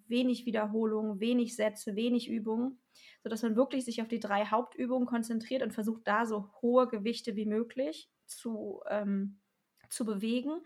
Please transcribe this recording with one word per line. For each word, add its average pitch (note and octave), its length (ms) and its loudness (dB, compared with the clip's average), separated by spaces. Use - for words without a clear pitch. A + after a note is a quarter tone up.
wenig B3 380 2
Wiederholungen, G#3+ 760 0
wenig A#3 360 2
Sätze, G#3+ 400 -2
wenig A#3 320 2
Übungen, A3+ 520 -2
sodass A3 200 -4
man A3 140 2
wirklich C4+ 300 2
sich A#3 160 -4
auf A3 60 -6
die A3+ 120 -2
drei G3+ 260 2
Hauptübungen B3 600 0
konzentriert A#3 560 -2
und G#3+ 100 -2
versucht, A3 340 -2
da A3 200 4
so G#3 240 -4
hohe B3 280 6
Gewichte A3+ 480 -2
wie G#3+ 100 0
möglich A#3 640 -2
zu, G#3+ 640 -8
ähm, G3+ 500 0
zu - 160 -4
bewegen, A#3 600 0